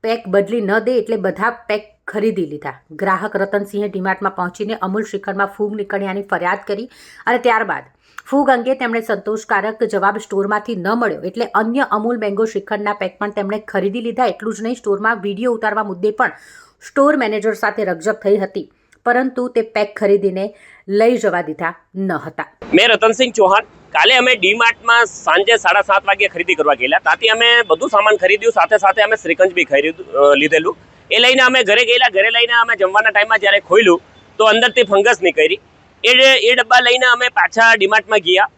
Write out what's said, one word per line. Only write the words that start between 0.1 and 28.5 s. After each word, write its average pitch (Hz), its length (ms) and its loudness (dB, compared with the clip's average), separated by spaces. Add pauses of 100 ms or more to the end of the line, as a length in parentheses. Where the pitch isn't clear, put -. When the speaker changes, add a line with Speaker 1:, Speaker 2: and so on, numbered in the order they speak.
Speaker 1:
બદલી 202 340 0
ન 202 180 0
દે 214 120 -2
એટલે 233 240 -2
બધા 190 340 -2
પેક 208 420 -8 (160)
ખરીદી 208 380 -2
લીધા. 147 280 -12 (180)
ગ્રાહક 190 440 -4
રતનસિંહે 202 520 -4
ડીમાર્ટમાં 190 480 -4
પહોંચીને 196 460 -6
અમૂલ 190 220 -4
શ્રીખંડમાં 196 440 -6
ફૂગ 208 280 -6
નીકળ્યાની 196 460 -6
ફરિયાદ 185 360 -4 (100)
કરી 208 220 -8 (360)
અને 247 120 0
ત્યારબાદ 220 460 -2 (460)
ફૂગ 277 200 2
અંગે 254 260 0
તેમણે 233 260 -4
સંતોષકારક 220 840 -4
જવાબ 202 340 -2
સ્ટોરમાંથી 208 580 -4
ન 175 140 -6
મળ્યો 233 320 -2
એટલે 202 240 -6
અન્ય 233 460 -2
અમૂલ 226 260 -2
મેંગો 214 280 -2
શ્રીખંડના 208 480 -6
પેક 190 260 -8
પણ 202 120 -6
તેમણે 208 280 -6
ખરીદી 202 420 -6
લીધા. 233 240 -4
એટલું 220 280 -4
જ 202 80 -12
નહીં, 233 140 -6
સ્ટોરમાં 214 460 -2
વીડિયો 208 300 -4
ઉતારવા 220 320 -4
મુદ્દે 196 280 -4
પણ 214 200 -2 (560)
સ્ટોર 285 300 2
મેનેજર 220 360 -2
સાથે 214 300 -4
રકઝક 180 320 -4
થઈ 202 220 0
હતી, 190 340 -6 (340)
પરંતુ 247 420 -2
તે 240 140 -2
પેક 208 340 -4
ખરીદીને 196 580 0 (340)
લઈ 220 300 2
જવા 180 240 -2
દીધા 170 320 -6 (220)
ન 190 160 -4
હતા. 156 340 -8 (280)
Speaker 2:
મેં 196 140 6
રતનસિંહ 226 440 2
ચૌહાણ, 196 320 4
કાલે - 520 0
અમે 254 200 4
ડીમાર્ટમાં 233 680 2
સાંજે 196 520 0
સાડા 190 240 2
સાત 196 240 0
વાગે 196 220 0
ખરીદી 175 280 -4
કરવા 147 180 2
ગયેલા. 135 240 0
ત્યાંથી 180 300 0
અમે 233 400 4
બધું 160 220 -2
સામાન 214 260 2
ખરીદ્યું, 202 360 0